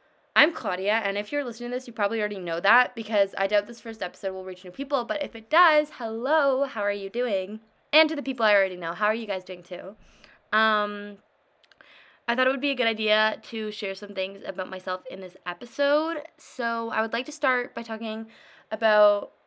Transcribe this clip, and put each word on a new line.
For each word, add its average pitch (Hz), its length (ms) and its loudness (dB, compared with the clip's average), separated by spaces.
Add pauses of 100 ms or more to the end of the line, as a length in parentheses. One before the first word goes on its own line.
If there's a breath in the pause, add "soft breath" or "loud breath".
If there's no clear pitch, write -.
(380 soft breath)
I'm 311 140 6
Claudia, 190 400 -2 (100)
and 196 140 -2
if 208 160 -6
you're 294 120 -2
listening 240 260 -8
to 247 60 -4
this, 254 100 -8
you 226 80 -14
probably 220 260 0
already 208 180 -2
know 170 220 -4
that 226 340 4
because 214 440 0
I 196 80 2
doubt 208 200 2
this 233 140 -14
first 220 220 -10
episode 190 320 -6
will 190 100 -10
reach 185 200 -12
new 180 60 -12
people, 269 340 -2
but 214 180 -4
if 220 120 -8
it 220 140 -16
does, 302 460 6
hello, 262 680 0
how 233 180 -6
are 202 100 0
you 196 160 -6
doing? 214 520 -2 (300)
And 320 200 6
to 320 40 -4
the 277 80 -6
people 233 220 -2
I 208 100 6
already 190 220 2
know, 170 160 -6
how 202 140 -2
are 220 80 2
you 233 120 -6
guys 190 180 -6
doing 180 180 -12
too? 175 340 -14 (560 soft breath)
Um, 208 640 0 (1120 loud breath)
I 240 60 2
thought 254 120 2
it 262 40 4
would 262 100 -2
be 285 100 0
a 269 40 -2
good 233 120 0
idea 214 580 2
to 214 260 -6
share 196 240 -6
some 202 180 -14
things 196 320 -6
about 185 240 -6
myself 185 420 -6
in 196 100 -10
this 185 260 -14
episode. 294 800 0 (120)
So 233 540 -6
I 220 100 -2
would 220 140 -2
like 247 120 -4
to 294 60 -12
start 254 420 -2
by 240 80 -8
talking 220 440 -8 (440 loud breath)
about 208 640 4 (140)